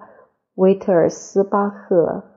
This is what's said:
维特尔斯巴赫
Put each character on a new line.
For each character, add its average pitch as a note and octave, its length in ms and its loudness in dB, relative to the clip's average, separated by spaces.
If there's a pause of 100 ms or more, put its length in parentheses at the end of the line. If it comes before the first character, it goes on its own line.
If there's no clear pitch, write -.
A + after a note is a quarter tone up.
(540)
维 F#3+ 200 4
特 G3 180 -4
尔 E3 160 4
斯 - 360 -4
巴 G3+ 260 -2
赫 - 540 -2 (120)